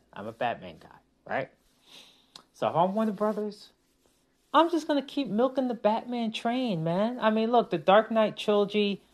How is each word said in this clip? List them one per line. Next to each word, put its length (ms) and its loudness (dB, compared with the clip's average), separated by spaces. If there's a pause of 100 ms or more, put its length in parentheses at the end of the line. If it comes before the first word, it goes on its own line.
(120)
I'm 140 -14
a 60 -10
Batman 480 -8
guy, 520 -20
right? 180 -6 (1040)
So 140 -2
if 80 0
I'm 200 2
Warner 160 -2
Brothers, 580 -6 (840)
I'm 180 6
just 160 -2
gonna 140 0
keep 260 -6
milking 400 0
the 60 -4
Batman 580 -2
train, 520 -4
man. 380 -2
I 80 2
mean, 220 2
look, 180 4
the 80 0
Dark 320 4
Knight 280 0
trilogy 640 0 (120)